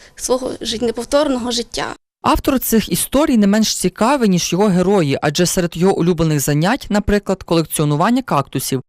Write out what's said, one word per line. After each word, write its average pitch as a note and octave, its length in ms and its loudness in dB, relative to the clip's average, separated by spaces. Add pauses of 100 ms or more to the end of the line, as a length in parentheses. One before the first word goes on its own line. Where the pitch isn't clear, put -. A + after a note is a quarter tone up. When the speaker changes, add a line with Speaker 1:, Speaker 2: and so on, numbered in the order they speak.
(160)
Speaker 1:
свого B3+ 360 -4 (100)
жит-, A3+ 220 -6
неповторного B3 680 -2
життя. A#3 340 -6 (380)
Speaker 2:
Автор B3+ 360 0
цих - 300 0
історій C4+ 480 0
не G3+ 100 4
менш G#3 280 2
цікавий, A3+ 540 0
ніж F3+ 240 0
його F#3 120 2
герої, F3+ 560 2
адже D#3 240 0
серед F3 320 -2
його F#3 200 2
улюблених E3 420 2
занять, D#3 500 0
наприклад, G3+ 540 0
колекціонування E3 800 0
кактусів, C#3 680 -4